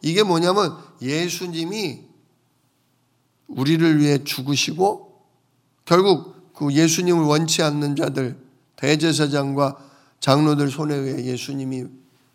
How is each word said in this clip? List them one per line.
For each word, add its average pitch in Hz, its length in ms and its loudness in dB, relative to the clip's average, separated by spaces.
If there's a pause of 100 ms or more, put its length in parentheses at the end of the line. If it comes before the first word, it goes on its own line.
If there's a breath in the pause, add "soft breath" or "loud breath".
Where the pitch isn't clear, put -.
이게 170 240 0
뭐냐면 180 520 2 (240 loud breath)
예수님이 170 1080 -6 (1400)
우리를 156 540 2
위해 147 240 2
죽으시고 147 1000 -4 (640)
결국 180 680 2
그 147 180 -4
예수님을 165 500 2
원치 156 400 2
않는 147 320 -2
자들, 135 420 -4 (380)
대제사장과 143 1160 0 (300 loud breath)
장로들 147 480 4
손에 151 240 -4
의해 135 300 -6
예수님이 131 600 -6 (500 soft breath)